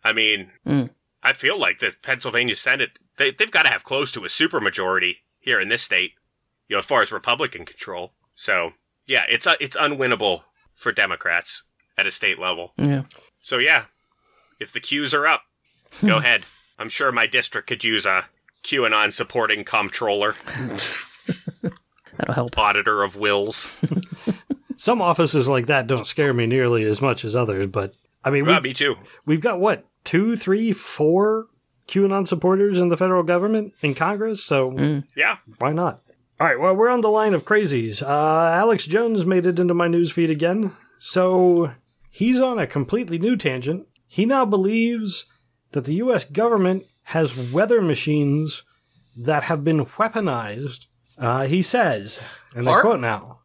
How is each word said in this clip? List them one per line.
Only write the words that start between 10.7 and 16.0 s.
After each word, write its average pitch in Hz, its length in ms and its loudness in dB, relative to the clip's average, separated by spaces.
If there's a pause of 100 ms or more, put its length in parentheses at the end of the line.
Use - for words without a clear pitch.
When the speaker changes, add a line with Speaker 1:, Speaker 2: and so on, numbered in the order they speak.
Speaker 1:
for - 160 -4
Democrats 90 720 -2 (340)
at 98 80 0
a 95 60 -2
state 98 260 -2
level. 87 400 -6
Speaker 2:
Yeah. 139 260 0 (360)
Speaker 1:
So, - 200 -6
yeah, 139 260 2 (760)
if 107 140 -12
the 117 80 -8
Qs 143 320 -4
are 147 120 0
up, 156 180 0 (600)